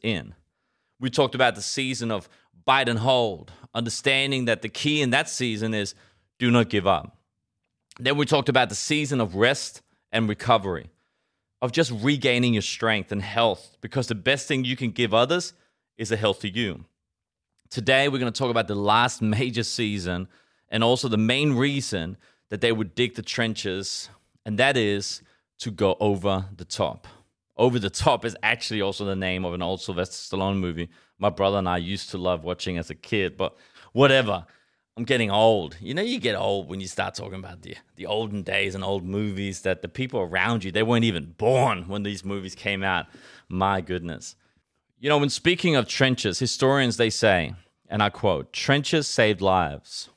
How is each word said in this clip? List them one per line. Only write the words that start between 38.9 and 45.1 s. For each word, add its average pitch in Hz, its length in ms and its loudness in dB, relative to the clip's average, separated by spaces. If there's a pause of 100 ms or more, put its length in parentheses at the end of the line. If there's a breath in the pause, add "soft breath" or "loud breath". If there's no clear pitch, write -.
movies 98 580 -4
that 92 180 -2
the - 80 -10
people 127 320 -4
around 92 440 0
you, 92 80 -6
they 107 100 2
weren't 117 220 4
even 85 340 -2
born 113 500 2
when 101 140 -6
these 101 220 -6
movies 98 300 -8
came 98 280 -4
out. 92 240 0 (420 loud breath)
My 95 320 0
goodness. 85 540 -8 (640)
You 131 100 -4
know, 147 100 6